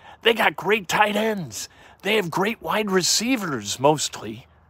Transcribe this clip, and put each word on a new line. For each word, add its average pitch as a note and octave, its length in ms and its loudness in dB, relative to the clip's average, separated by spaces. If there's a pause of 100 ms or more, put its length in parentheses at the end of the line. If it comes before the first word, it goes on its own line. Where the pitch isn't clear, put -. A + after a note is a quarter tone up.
(220)
They A#3 120 4
got G#3 220 2
great G3 320 0
tight G#3 260 2
ends. G#3 540 -4 (340)
They G#3+ 140 0
have F3 160 -2
great G3+ 280 -2
wide G3 300 -2
receivers, F#3 880 0
mostly. C3 680 0 (220)